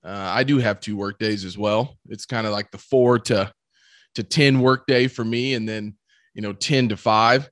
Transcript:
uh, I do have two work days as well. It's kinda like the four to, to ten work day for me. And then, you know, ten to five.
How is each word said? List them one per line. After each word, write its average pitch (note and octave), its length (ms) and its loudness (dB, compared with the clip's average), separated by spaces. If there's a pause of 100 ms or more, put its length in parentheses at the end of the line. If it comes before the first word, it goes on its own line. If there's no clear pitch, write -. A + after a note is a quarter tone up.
uh, F#2+ 300 -8
I B2 100 2
do C#3 140 2
have A2 220 0
two G#2 180 -10
work G2+ 220 -8
days G#2+ 260 -4
as F#2 120 -12
well. G#2+ 400 -2 (120)
It's - 160 -14
kinda A2+ 240 -4
like G#2 220 -6
the G2 80 -18
four B2 400 2
to, G2+ 340 -2 (640)
to A2+ 80 -8
ten C3+ 360 4
work B2+ 280 2
day B2+ 200 4
for B2+ 160 -6
me. A#2+ 300 -2
And A2 160 -4
then, G#2+ 260 -8 (380)
you - 80 -12
know, G#2 120 -6
ten B2+ 360 0
to G2+ 80 -4
five. A#2 540 2